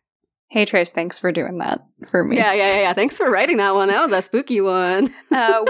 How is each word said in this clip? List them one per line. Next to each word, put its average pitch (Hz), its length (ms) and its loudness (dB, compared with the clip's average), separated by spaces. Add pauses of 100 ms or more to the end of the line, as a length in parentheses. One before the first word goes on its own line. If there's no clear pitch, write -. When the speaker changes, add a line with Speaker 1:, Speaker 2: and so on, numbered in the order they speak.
(480)
Speaker 1:
Hey, 214 180 0
Trace, 180 260 0
thanks 175 280 -6
for 180 120 -2
doing 175 280 -4
that - 260 -6 (240)
for 185 140 2
me. - 140 -2
Speaker 2:
Yeah, 214 160 2
yeah, 196 220 2
yeah, 208 60 2
yeah. 180 120 0
Thanks 202 240 -2
for 320 120 0
writing 247 280 0
that 202 160 2
one. 196 140 2
That 202 160 2
was 208 80 0
a 185 100 0
spooky 233 400 -2
one. 185 600 0
<laughs> - 100 -6
Speaker 1:
Uh, 226 380 2